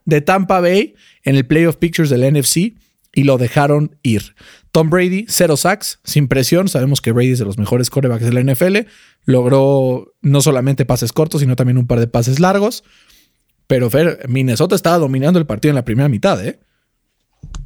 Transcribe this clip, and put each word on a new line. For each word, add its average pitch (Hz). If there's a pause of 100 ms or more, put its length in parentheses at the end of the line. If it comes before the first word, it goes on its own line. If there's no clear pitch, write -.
de 147
Tampa 190
Bay 185 (300)
en 139
el 135
Playoff 156
Pictures 165
del 123
N 143
F 127
C, 190 (400)
y 135
lo 135
dejaron 147
ir. 110 (340)
Tom 160
Brady, 185
cero 160
sacks, -
sin 143
presión. 170
Sabemos 135
que 117
Brady 123
es 120
de 107
los 101
mejores 123
quarterbacks 120
de 120
la 127
N 135
F 151
L. 196 (380)
Logró 131
no 143
solamente 135
pases 120
cortos, 160
sino 127
también 127
un 123
par 120
de 117
pases 120
largos. 196 (840)
Pero, 123
Fer, 156
Minnesota 131
estaba 175
dominando 143
el 156
partido 113
en 143
la 120
primera 131
mitad, 113
¿eh? - (1040)